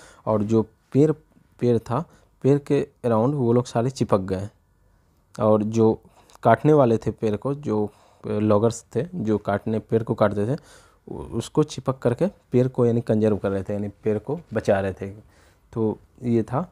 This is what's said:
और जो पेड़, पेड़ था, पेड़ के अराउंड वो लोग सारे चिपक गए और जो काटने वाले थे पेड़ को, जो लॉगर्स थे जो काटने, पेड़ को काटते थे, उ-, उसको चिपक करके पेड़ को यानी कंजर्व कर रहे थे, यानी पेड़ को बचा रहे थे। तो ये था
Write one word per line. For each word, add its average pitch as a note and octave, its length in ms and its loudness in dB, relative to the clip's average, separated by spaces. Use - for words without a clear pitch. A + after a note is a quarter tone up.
और A2 180 0
जो A2 200 2
पेड़, - 480 0
पेड़ A#2+ 180 2
था, A#2+ 280 -4
पेड़ C#3+ 180 2
के C#3+ 280 -2
अराउंड A#2+ 300 2
वो A#2+ 180 2
लोग A#2+ 120 2
सारे A#2+ 240 -2
चिपक A#2 300 0
गए F#2+ 300 -6
और G#2+ 240 4
जो A2 380 2
काटने A#2+ 300 4
वाले B2+ 240 4
थे A2 140 -4
पेड़ G#2+ 240 -4
को, C#3 200 -6
जो G#2+ 340 -4
लॉगर्स G#2+ 580 0
थे D3+ 200 -2
जो G#2+ 220 -2
काटने, G#2 420 -4
पेड़ A2+ 240 -2
को A#2 100 -4
काटते G#2 420 0
थे, - 40 -14
उ-, - 160 -12
उसको A#2 400 -2
चिपक C3 360 -6
करके A#2+ 280 -2
पेड़ B2+ 400 0
को C3 180 0
यानी A#2 160 0
कंजर्व G#2+ 360 0
कर G2 140 -4
रहे G2 120 -4
थे, G#2+ 100 -8
यानी G#2 140 -6
पेड़ G#2 320 -4
को D3+ 200 -8
बचा G#2+ 260 0
रहे G2 140 -4
थे। G2 140 -12
तो A2 260 -2
ये A#2 200 0
था C#3+ 280 -6